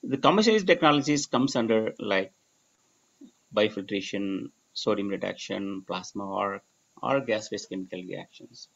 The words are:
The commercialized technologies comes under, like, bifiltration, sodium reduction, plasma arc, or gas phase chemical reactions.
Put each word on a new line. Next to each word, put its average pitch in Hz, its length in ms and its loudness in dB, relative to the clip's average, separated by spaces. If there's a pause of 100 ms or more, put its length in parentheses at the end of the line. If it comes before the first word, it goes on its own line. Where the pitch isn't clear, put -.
The - 140 -4
commercialized 208 500 4
technologies 147 600 4
comes 135 300 0
under, 110 420 2
like, 98 340 -2 (1200)
bifiltration, 98 960 -2 (240)
sodium 101 340 0
reduction, 98 800 -6
plasma 95 440 -8
arc, 98 320 -4 (400)
or 135 200 0
gas 110 260 -2
phase 104 160 -8
chemical 92 380 -10
reactions. 92 720 -16